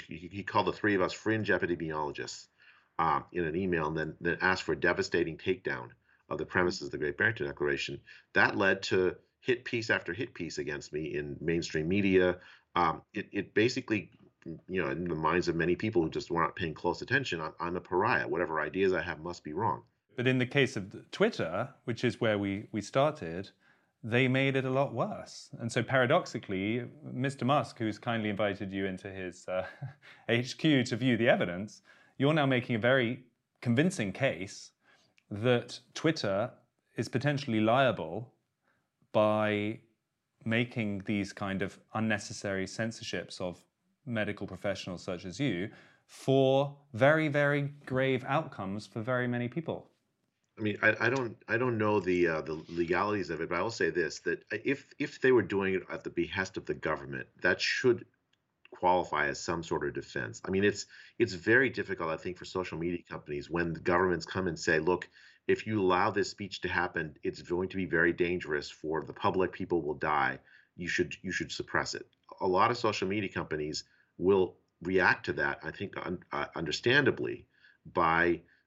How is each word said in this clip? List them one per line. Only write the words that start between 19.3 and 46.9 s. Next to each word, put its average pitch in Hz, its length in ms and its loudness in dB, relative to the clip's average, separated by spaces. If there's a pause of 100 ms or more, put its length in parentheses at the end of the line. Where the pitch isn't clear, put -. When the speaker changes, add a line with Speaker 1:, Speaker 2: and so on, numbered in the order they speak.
Speaker 1:
be 76 100 -10
wrong. 82 300 -2 (340)
Speaker 2:
But 123 100 0
in 131 120 2
the 123 60 0
case 131 300 2
of 101 160 -8
the - 200 -16
Twitter, 113 580 -2 (160)
which 120 180 -6
is 117 160 2
where 110 180 4
we, 101 340 -2
we 107 100 -4
started, 135 680 -2 (520)
they 120 240 2
made 135 280 2
it 131 100 0
a 131 40 -2
lot 131 240 0
worse. 123 560 -6 (100)
And 117 120 -6
so 123 100 0
paradoxically, 120 1000 2 (300)
Mister 131 320 -2
Musk, 135 320 0
who's 107 220 -2
kindly 113 300 -2
invited 101 440 -2
you 98 120 0
into 95 240 -6
his, 92 380 -10
uh, 92 180 -2 (320)
<laughs> - 300 -20
H 120 300 2
Q 143 260 6
to 120 140 -4
view 123 180 4
the 113 140 4
evidence, 104 540 0 (340)
you're 139 160 4
now 147 140 4
making 123 280 2
a 110 40 0
very 120 440 2 (380)
convincing 123 500 2
case 98 600 -4 (580)
that 113 500 0 (140)
Twitter 117 560 0 (460)
is 117 120 -2
potentially 139 520 0
liable 107 720 2 (800)
by 107 680 2 (640)
making 113 600 -2
these 101 280 -2
kind 98 280 -4
of 98 160 -6 (160)
unnecessary 104 720 -2
censorships 110 760 -6
of 90 180 -6 (460)
medical 104 420 -4
professionals 95 560 -6
such 92 220 -6
as 92 140 -10
you 107 300 -2 (360)
for 135 720 4 (180)